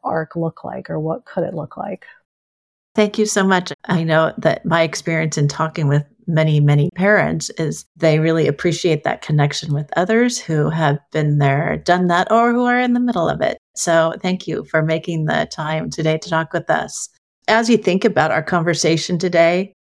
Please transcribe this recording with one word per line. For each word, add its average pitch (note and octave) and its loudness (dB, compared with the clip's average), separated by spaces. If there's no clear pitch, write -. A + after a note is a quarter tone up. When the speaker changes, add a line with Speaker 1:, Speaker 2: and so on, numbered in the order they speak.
Speaker 1:
arc D#3+ -6
look E3 -4
like - -12
or D#3+ -4
what D#3+ -4
could - -6
it - -6
look - -10
like? - -10
Speaker 2:
Thank G#3 0
you G#3+ 2
so G3+ 0
much. F#3 2
I E3 0
know D#3+ 2
that - 0
my E3+ 2
experience D#3+ -2
in D3 2
talking D#3 -4
with C#3+ 2
many, D#3 2
many D3 4
parents E3+ 2
is - -6
they D#3 4
really D#3+ 2
appreciate D#3 0
that - -4
connection D3+ 0
with D3 -4
others A3+ 2
who D#3 -2
have D#3 0
been D3+ 0
there, C#3+ 2
done F3+ 0
that, F3 0
or A#3 4
who B3 0
are B3 0
in B3 0
the B3 0
middle A#3 0
of D#3 -2
it. - -2
So - 2
thank F#3 -4
you D#3+ -6
for D#3+ 0
making D#3+ -2
the D#3 -2
time D#3 -6
today D#3 -2
to - -14
talk D#3+ -2
with E3 -4
us. - -4
As A3+ 2
you A#3+ 6
think F#3+ 2
about D#3+ 0
our D3+ 0
conversation E3 0
today, F3 2